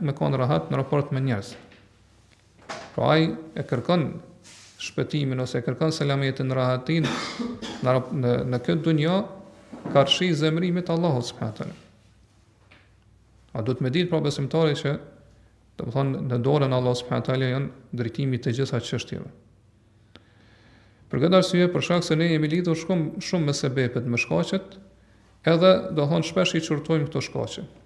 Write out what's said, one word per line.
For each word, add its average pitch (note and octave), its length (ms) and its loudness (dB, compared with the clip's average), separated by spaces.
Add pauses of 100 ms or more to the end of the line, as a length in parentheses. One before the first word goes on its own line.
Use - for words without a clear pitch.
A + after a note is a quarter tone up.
me C#3+ 160 -2
kon D3 180 0
rahat C#3 360 0
në C3+ 100 0
raport C#3+ 340 0
me C3 80 0
njerëz. A2+ 300 -2 (1400)
Pra C3 180 2
ai D#3+ 160 4 (260)
e D3+ 120 -6
kërkon D3 360 0 (760)
shpëtimin C3 640 -4
ose B2 180 -4
e - 20 -12
kërkon D#3 320 0
selametin, C#3 600 -2
rahatin B2+ 500 0 (800)
në B2+ 100 4
rap-, B2+ 160 -2
në, B2 240 2 (160)
në B2 140 0
këtë E3 220 0
dunjë, D#3+ 280 2 (760)
karshi C#3+ 420 6
zemrimit E3+ 560 0
Allahut E3 360 2
subhanahu A2+ 260 -6
wa - 80 -14
taala. - 180 -10 (1700)
A B2 80 -6
duhet B2 220 -2
me B2+ 80 0
ditë, F3 180 0
pra, D#3+ 140 2
besimtari C#3+ 560 0
që, D3 180 -2 (800)
do - 80 -8
të A#2 100 -6
thonë, C3+ 340 0
në A#2+ 160 0
dorën C#3 260 4
e B2+ 60 2
Allahut B2 220 2
subhanahu B2 240 -2
wa - 60 -4
taala C3 220 0
janë C3+ 480 -6
drejtimi B2 400 -2
të A#2+ 200 -2
gjitha C3 200 -2
çështjeve. - 520 -6 (1800)
Për C#3 140 0
këtë F3+ 160 4
arsye, F3+ 260 4
për F3 160 0
shkak E3+ 240 0
se D#3+ 80 4
ne E3 140 2
jemi D#3 180 2
lidhur E3 320 0
shumë, E3+ 400 -2
shumë E3+ 300 0
me C#3+ 60 0
sebepet, B2+ 520 0
me A#2+ 120 0
shkaqet, E3+ 580 -2 (680)
edhe, E3 280 6 (200)
do D3+ 160 2
thonë, E3 160 2
shpesh F3+ 320 0
i D#3+ 80 2
çurtojmë D3 460 0
këto C3+ 160 -4
shkaqe. - 380 -6 (220)